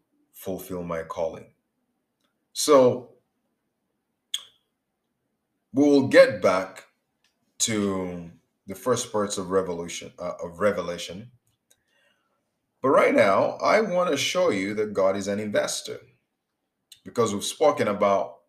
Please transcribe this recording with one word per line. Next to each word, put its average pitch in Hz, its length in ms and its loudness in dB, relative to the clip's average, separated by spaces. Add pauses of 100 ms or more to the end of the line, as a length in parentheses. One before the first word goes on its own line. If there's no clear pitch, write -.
(320)
fulfill 90 520 -10
my 82 200 -8
calling." 80 500 -10 (1000)
So, 127 640 4 (2500)
we 143 120 2
will 139 240 4
get 165 340 6
back 95 460 0 (720)
to 92 720 -4 (360)
the 98 80 -12
first - 360 -4
parts 104 260 -4
of 90 140 -6
revolution, 87 640 -4
uh, 87 160 -10 (100)
of 82 160 -12
Revelation. 90 720 -4 (1500)
But 131 80 0
right 175 240 4
now, 104 440 4
I 190 240 2
want 180 280 0
to 143 80 -2
show 180 320 0
you 101 240 -2
that 107 200 -4
God 95 220 2
is 98 120 -8
an 101 120 -2
investor, - 640 -6 (1000)
because 110 280 -2
we've 101 120 -4
spoken 139 440 2
about 98 600 0